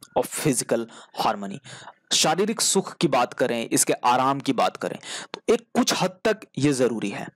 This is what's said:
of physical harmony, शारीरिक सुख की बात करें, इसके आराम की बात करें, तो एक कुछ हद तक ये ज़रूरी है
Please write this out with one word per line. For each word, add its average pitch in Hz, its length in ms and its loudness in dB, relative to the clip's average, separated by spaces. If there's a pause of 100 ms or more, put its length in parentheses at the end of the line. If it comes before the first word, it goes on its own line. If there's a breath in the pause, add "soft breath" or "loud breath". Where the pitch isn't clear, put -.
(180)
of - 200 0
physical 117 500 0 (320 loud breath)
harmony, 101 400 -2 (540 loud breath)
शारीरिक 190 480 2
सुख - 360 0
की 175 120 4
बात 123 240 2
करें, 117 360 0
इसके - 240 2 (120)
आराम 131 340 4
की 131 140 -2
बात 98 240 0
करें, - 200 -6 (360 loud breath)
तो - 200 0
एक - 200 0
कुछ 233 280 0
हद 180 220 -2
तक 214 240 -2 (100)
ये 143 160 4
ज़रूरी 117 380 0
है - 240 -8